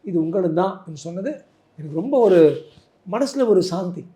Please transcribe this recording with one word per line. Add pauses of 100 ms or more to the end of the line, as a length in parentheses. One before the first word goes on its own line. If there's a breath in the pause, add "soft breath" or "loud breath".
"இது
உங்களது
தான்"
சொன்னது (360)
எனக்கு
ரொம்ப
ஒரு (480 soft breath)
மனசுல
ஒரு
சாந்தி. (120)